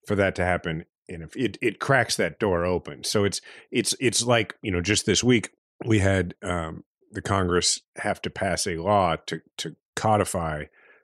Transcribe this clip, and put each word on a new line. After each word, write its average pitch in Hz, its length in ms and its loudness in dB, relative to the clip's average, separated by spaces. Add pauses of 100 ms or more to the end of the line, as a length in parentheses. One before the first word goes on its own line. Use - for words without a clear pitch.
for 107 80 -2
that 95 220 2
to 92 80 0
happen. 87 420 -2 (240)
And 82 120 -12
if 78 140 -16
it, 110 260 -4
it 113 180 -4
cracks 131 360 2
that 87 220 -2
door 90 280 2
open. 85 360 -4
So 104 220 0
it's, 101 160 -2 (300)
it's, - 280 0
it's 120 260 0
like, 117 360 2
you - 100 -4
know, 90 120 0
just 101 240 2
this 101 180 2
week 120 260 4 (360)
we 110 140 4
had, 95 420 2
um, 85 420 -6 (280)
the 98 100 -10
Congress 90 580 0 (160)
have - 260 -4
to - 80 -6
pass 90 360 -2
a 87 100 -4
law 90 400 2 (100)
to, - 140 -8 (180)
to - 160 -10 (220)
codify 87 680 0 (400)